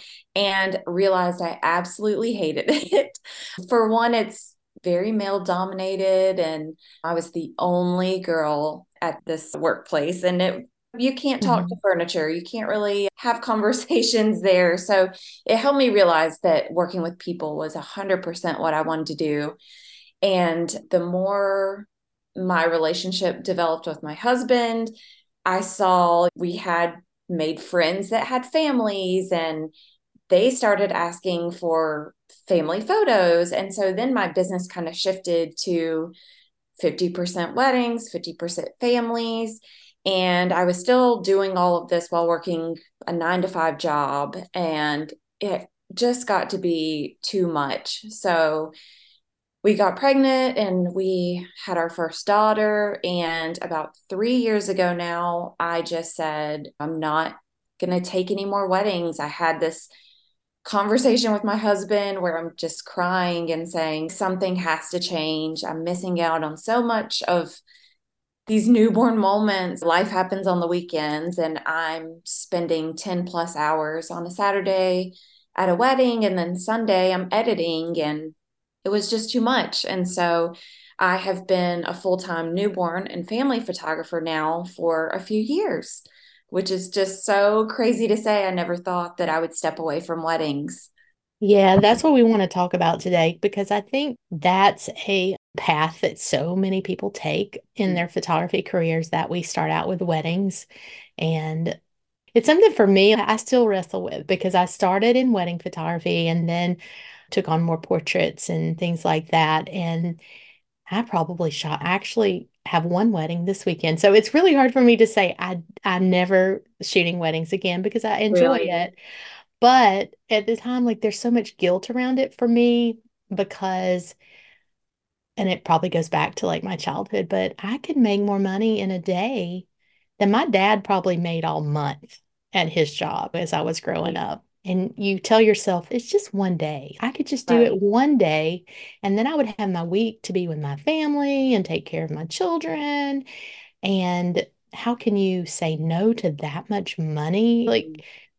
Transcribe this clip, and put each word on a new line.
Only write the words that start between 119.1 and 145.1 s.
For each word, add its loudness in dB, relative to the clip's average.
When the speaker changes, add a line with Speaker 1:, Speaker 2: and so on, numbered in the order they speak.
Speaker 2:
But 6
at 2
the 0
time, -2
like, 0
there's -2
so 0
much 0
guilt 0
around 0
it -2
for 0
me 4
because, -2
and 0
it -2
probably 4
goes -2
back 0
to, -6
like, 0
my -6
childhood, -4
but -2
I -6
could -4
make 4
more 0
money 0
in -2
a -4
day -4
than 4
my 2
dad 2
probably 0
made -2
all -2
month -4
at 0
his 0
job -4
as -4
I 0
was -4
growing -4
Speaker 1:
Right. -4
Speaker 2:
up. -6
And -2
you -2
tell 4
yourself, 4
"It's -4
just -2
one 0
day. -6
I -4
could -6
just -6
do 6
it 6
Speaker 1:
Right. -2
Speaker 2:
one 4
day, 2
and 0
then 2
I -2
would 0
have -2
my -2
week -2
to -8
be -2
with -6
my -6
family 0
and 2
take -6
care -6
of -8
my -8
children." -4
And 0
how -4
can -2